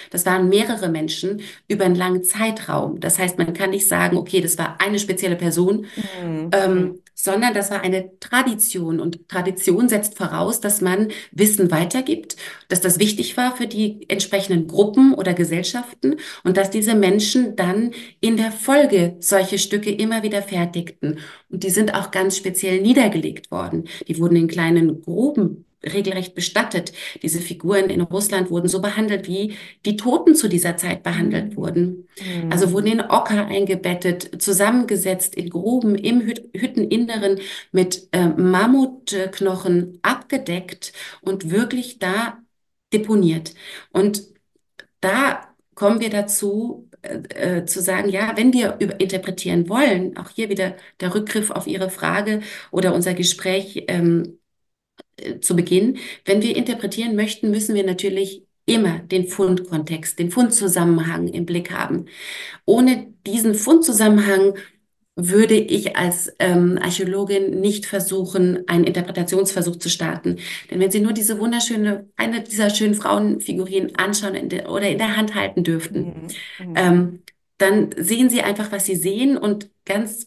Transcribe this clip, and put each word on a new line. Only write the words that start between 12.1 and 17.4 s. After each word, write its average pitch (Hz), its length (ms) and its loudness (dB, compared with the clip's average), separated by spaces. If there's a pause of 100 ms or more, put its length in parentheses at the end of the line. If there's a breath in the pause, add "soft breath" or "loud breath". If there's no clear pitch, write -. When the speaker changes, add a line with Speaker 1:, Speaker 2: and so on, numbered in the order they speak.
Speaker 1:
dass 180 120 -2
das 175 200 2
wichtig 208 360 0
war 247 200 0
für 240 100 -4
die 214 420 -4
entsprechenden 190 600 0
Gruppen 233 460 6
oder 185 200 0
Gesellschaften 185 840 -2 (280 loud breath)
und 185 120 2
dass 196 140 2
diese 220 240 2
Menschen 208 600 4